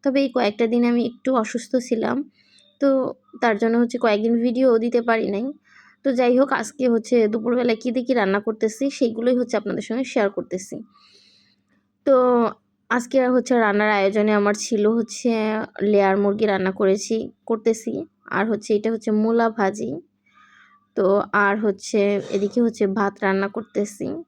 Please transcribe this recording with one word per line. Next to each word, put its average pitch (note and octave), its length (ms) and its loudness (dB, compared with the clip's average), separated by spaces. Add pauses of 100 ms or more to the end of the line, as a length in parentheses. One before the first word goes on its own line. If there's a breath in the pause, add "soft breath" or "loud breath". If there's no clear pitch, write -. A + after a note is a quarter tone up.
তবে C4+ 200 0
এই C#4 120 0
কয়েকটা A3+ 340 0
দিন A#3+ 180 0
আমি A#3+ 220 2
একটু A#3+ 280 -6
অসুস্থ A#3 440 -4
ছিলাম, A#3 380 -2 (640 soft breath)
তো C#4 80 2 (520)
তার A#3 180 2
জন্য A3+ 200 2
হচ্ছে A#3+ 200 0
কয়েকদিন A3+ 420 2
ভিডিও B3 280 2 (100)
দিতে A#3+ 240 0
পারি A3+ 280 0
নাই। G3+ 160 -4 (540 soft breath)
তো - 120 -2
যাই B3 240 2
হোক, C4+ 160 2
আজকে B3+ 360 -4
হচ্ছে A#3 280 0 (120)
দুপুরবেলা A#3+ 460 0
কী A3+ 160 -6
দিয়ে A#3+ 160 -4
কী C4 80 0
রান্না G3+ 260 2
করতেছি A3 500 -4
সেইগুলোই A#3 460 0
হচ্ছে A#3+ 200 -4
আপনাদের G3+ 300 -4
সঙ্গে B3 180 -4
শেয়ার A3+ 260 -2
করতেছি। - 460 -10 (1300 soft breath)
তো C#4 80 6 (760)
আজকে A#3+ 260 -2 (120)
হচ্ছে B3+ 280 2
রান্নার G#3+ 340 2
আয়োজনে G#3 440 2
আমার G#3 220 2
ছিল G#3 320 -2
হচ্ছে A#3 420 -2 (520)
লেয়ার G3 340 4
মুরগি G3+ 300 0
রান্না F#3+ 260 0
করেছি, G3+ 440 0 (300)
করতেছি, A3+ 460 -2 (380)
আর G3 160 0
হচ্ছে G#3+ 280 -4
এটা G#3 160 0
হচ্ছে A3+ 220 -4
মূলা A3+ 380 2
ভাজি, G#3+ 400 -2 (1080 soft breath)
তো G3 100 2 (280)
আর G3+ 240 2
হচ্ছে G#3 420 -2 (300)
এদিকে G3+ 300 -2
হচ্ছে A3+ 260 0
ভাত G3 340 -2
রান্না G3 280 0
করতেছি। G#3 580 -6 (220)